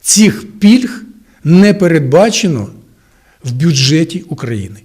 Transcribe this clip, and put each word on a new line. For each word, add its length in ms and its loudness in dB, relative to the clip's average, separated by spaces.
Цих 580 -2
пільг 460 2
не 300 4
передбачено 920 0
в 80 -6
бюджеті 760 -2
України. 560 -10